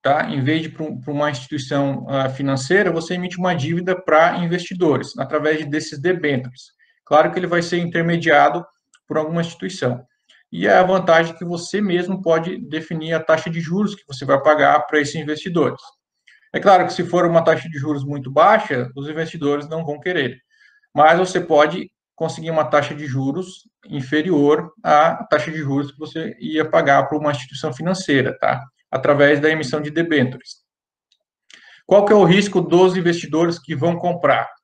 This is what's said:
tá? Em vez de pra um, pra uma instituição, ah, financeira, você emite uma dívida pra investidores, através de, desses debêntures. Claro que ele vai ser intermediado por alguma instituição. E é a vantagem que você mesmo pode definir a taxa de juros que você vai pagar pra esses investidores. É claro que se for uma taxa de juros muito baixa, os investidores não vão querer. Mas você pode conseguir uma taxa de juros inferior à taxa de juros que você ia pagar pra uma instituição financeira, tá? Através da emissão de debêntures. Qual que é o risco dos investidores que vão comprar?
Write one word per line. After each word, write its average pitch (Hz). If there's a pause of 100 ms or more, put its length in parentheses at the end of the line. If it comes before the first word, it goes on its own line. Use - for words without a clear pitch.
tá? 151
Em 139
vez 156
de 160
pra 160
um, 139
pra 143
uma 147
instituição, 139
ah, 135
financeira, 139
você 180
emite 180
uma 180
dívida 175
pra 160
investidores, 170
através 151
de, 151
desses 147
debêntures. 147 (320)
Claro 160
que 190
ele 180
vai 170
ser 170
intermediado 170 (420)
por 151
alguma 165
instituição. 170 (500)
E 170
é 190
a 185
vantagem 170
que 175
você 175
mesmo 185
pode 165 (100)
definir 160
a 160
taxa 160
de 165
juros 185
que -
você 135
vai 139
pagar 147
pra 151
esses 139
investidores. 151 (720)
É 180
claro 185
que -
se 160
for 175
uma 170
taxa 165
de 151
juros 139
muito 139
baixa, 147
os 139
investidores 151
não 160
vão 147
querer. 147 (520)
Mas 160
você 180
pode 160 (280)
conseguir 160
uma 156
taxa 143
de 147
juros 139 (180)
inferior 151 (100)
à 156
taxa 151
de 160
juros 139
que -
você 156
ia 156
pagar 139
pra 151
uma 147
instituição 139
financeira, 143
tá? - (300)
Através 143
da 151
emissão 156
de 147
debêntures. 151 (1200)
Qual 202
que 208
é 214
o 196
risco 190
dos 180
investidores 165
que 156
vão 170
comprar? 147 (140)